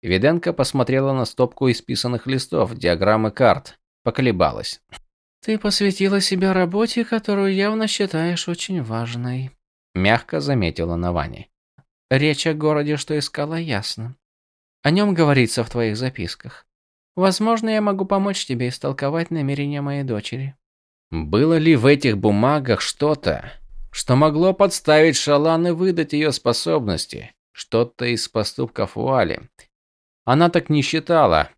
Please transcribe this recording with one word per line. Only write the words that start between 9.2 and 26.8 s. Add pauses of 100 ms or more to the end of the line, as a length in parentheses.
мягко
заметила
Навани. (600)
"Речь
о
городе,
что
искала,
ясно. (680)
О
нём
говорится
в
твоих
записках. (480)
Возможно,
я
могу
помочь
тебе
истолковать
намерения
моей
дочери". (560)
Было
ли
в
этих
бумагах
что-то, (400)
что
могло
подставить
Шалан
и
выдать
её
способности? (180)